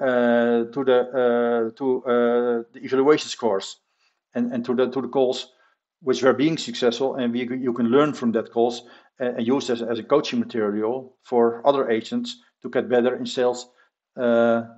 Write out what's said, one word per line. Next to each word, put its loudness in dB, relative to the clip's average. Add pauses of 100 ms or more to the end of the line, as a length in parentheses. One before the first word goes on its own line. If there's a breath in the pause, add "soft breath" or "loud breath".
uh, 2
to -4
the, 4
uh, 0
to, -2
uh, 0 (100)
the -18
evaluation 2
scores -4 (540)
and, -4
and -6
to -2
the, 0
to -6
the -8
calls -2 (460 soft breath)
which -2
were 6
being 0
successful, -2
and -2
we, -2
you -4
can 0
learn 4
from -2
that -2
calls 0 (360 loud breath)
and, -4
and -2
use 0
as, -2
as -4
a -8
coaching 0
material -4
for 2
other 2
agents -4 (260 soft breath)
to -10
get -2
better 2
in -6
sales, -4 (460 soft breath)
uh, 2 (160)